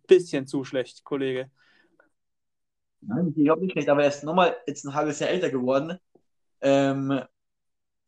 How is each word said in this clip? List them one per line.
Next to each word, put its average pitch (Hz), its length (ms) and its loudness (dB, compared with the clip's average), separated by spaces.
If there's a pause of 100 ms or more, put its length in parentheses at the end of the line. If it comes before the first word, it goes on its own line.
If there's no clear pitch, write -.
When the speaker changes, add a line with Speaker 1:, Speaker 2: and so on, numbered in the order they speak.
Speaker 1:
bisschen 175 400 4
zu 135 180 -6
schlecht, 127 400 -6
Kollege. 135 460 -4 (1500)
Speaker 2:
Nein, 151 320 -2
ich 151 100 2
glaub 160 160 4
nicht 185 120 -2
schlecht, 147 160 -2
aber 143 140 4
er 143 60 4
ist - 160 -4
nochmal 165 420 2
jetzt 143 180 -8
ein 139 80 -10
halbes 151 280 -2
Jahr 139 100 -2
älter 180 180 0
geworden. 135 500 -2 (600)
Ähm, 135 600 0 (840)